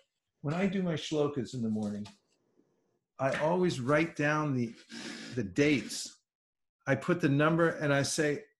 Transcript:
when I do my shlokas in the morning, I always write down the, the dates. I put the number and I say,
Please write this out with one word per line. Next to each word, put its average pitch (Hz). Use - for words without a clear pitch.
when 147
I 185
do 190
my 175
shlokas 147
in 131
the 110
morning, 104
I 135
always 165
write 151
down 151
the, 120
the 120
dates. 120
I 135
put 175
the 156
number 160
and 151
I 139
say, 147